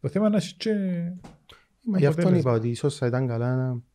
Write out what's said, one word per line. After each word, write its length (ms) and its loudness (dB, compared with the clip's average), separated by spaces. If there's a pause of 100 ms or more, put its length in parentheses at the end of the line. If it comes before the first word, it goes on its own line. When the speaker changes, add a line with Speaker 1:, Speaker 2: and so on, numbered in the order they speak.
Speaker 1:
Το 100 -6
θέμα 180 2
να 80 2
έχεις 160 -2
και 180 -6 (1160)
Speaker 2:
Μα 120 0
γι' 80 4
αυτόν 180 2
Speaker 1:
αποτέλεσμα. 140 6
Speaker 2:
είπα 140 2
ότι 160 0
ίσως 280 -2
θα 100 -2
ήταν 200 0
καλά 300 -2
να 220 -2 (160)